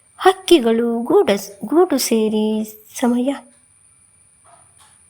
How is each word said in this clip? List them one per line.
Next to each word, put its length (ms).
ಹಕ್ಕಿಗಳು 840
ಗೂಡ-, 640
ಗೂಡು 320
ಸೇರಿ 680
ಸಮಯ, 340